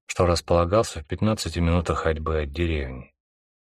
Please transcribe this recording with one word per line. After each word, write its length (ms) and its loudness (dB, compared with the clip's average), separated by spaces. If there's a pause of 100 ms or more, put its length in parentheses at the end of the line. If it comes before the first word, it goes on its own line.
что 200 0
располагался 760 2
в 40 -14
пятнадцати 540 -2
минутах 400 2
ходьбы 440 -2
от 80 -8
деревни. 640 -4 (520)